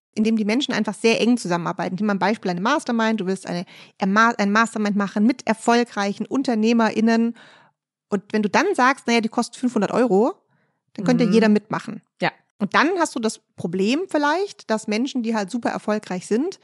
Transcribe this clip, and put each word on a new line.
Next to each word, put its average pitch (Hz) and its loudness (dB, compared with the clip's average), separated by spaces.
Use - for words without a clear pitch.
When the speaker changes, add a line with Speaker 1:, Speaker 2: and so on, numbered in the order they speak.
Speaker 1:
in 214 0
dem 226 2
die 214 0
Menschen 226 -2
einfach 214 -2
sehr - 2
eng 233 2
zusammenarbeiten. 175 -4
Ich 185 -4
nehme 214 0
mal 208 0
ein 190 -2
Beispiel, 196 -2
eine 175 -4
Mastermind, 226 0
du 175 -6
willst 190 -4
eine, 175 -6
ein 196 0
Ma-, 226 4
ein 202 0
Mastermind 214 0
machen 208 0
mit - -2
erfolgreichen 214 0
UnternehmerInnen. 226 2
Und 196 -2
wenn 214 0
du 208 0
dann 240 2
sagst, 269 0
naja, 233 2
die 220 -2
kostet - -4
fünfhundert 226 -2
Euro, 233 2
dann 202 -10
könnte 247 2
Speaker 2:
Mhm. 196 2
Speaker 1:
jeder 220 6
mitmachen. - -2
Speaker 2:
Ja. 170 0
Speaker 1:
Und 202 -2
dann 240 4
hast 311 -2
du 269 -6
das 220 -4
Problem 196 -2
vielleicht, 311 -2
dass 220 -4
Menschen, 233 -2
die 226 -2
halt 202 -4
super 240 -4
erfolgreich 208 -6
sind, 294 -2